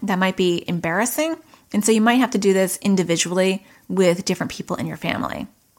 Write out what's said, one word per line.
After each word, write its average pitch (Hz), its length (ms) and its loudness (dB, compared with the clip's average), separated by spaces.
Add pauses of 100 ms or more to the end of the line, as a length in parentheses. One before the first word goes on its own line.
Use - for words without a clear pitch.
That 196 160 -2
might 185 180 0
be 180 320 2
embarrassing. 214 680 -2 (340)
And 208 120 0
so 226 60 2
you 220 120 4
might 240 180 4
have 254 120 2
to - 60 0
do 196 140 4
this 190 300 0
individually 185 840 0 (220)
with 180 380 2
different - 260 -4
people - 240 -8
in 143 100 -6
your 160 120 -10
family. - 480 -6 (320)